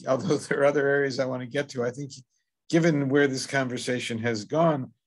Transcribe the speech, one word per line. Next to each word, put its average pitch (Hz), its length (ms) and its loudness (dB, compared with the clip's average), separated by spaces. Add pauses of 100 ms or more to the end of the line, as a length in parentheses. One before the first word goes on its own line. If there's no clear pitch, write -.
<laughs> - 60 -10
although 151 300 0
there 143 240 -2
are 139 60 4
other 143 200 2
areas 139 320 0
I 135 60 0
want 127 160 -4
to 127 80 -10
get 139 220 -4
to, 120 140 -4
I 123 60 -2
think 139 220 -12 (560)
given 160 400 4
where 143 180 4
this 131 200 -2
conversation 123 720 -4
has 110 260 -2
gone, 151 480 0 (140)